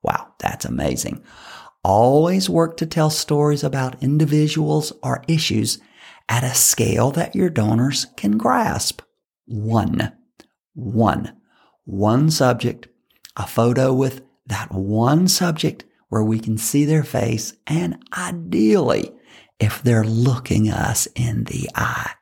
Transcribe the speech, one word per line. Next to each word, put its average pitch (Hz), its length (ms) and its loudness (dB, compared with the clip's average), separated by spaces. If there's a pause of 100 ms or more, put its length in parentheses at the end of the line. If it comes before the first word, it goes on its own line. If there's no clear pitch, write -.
Wow, 50 360 -4
that's - 260 -6
amazing. 65 580 -6 (600)
Always 151 640 4
work 165 280 2
to 170 80 -4
tell 156 240 0
stories 147 540 0
about 135 400 -4
individuals 151 880 2 (100)
or 127 280 -4
issues 127 500 0 (480)
at 120 160 0
a 127 100 -2
scale 113 580 2
that - 220 -4
your 185 160 2
donors 120 580 0 (100)
can 104 200 0
grasp. - 640 -2 (440)
One. 110 680 -2 (640)
One. 110 580 -2 (540)
One 110 440 2
subject, 123 600 0 (480)
a 104 100 -8
photo 123 460 2
with 131 280 -2 (260)
that - 260 -8
one 113 540 2
subject 170 580 -2 (240)
where 110 140 0
we 110 160 2
can 110 180 -2
see 143 280 2
their 151 180 4
face, 117 500 -2 (140)
and 170 340 -2 (160)
ideally, 175 960 0 (480)
if 110 220 0
they're 113 240 4
looking 113 640 2
us - 460 -2
in 117 300 -2
the - 300 -6
eye. - 360 -4 (100)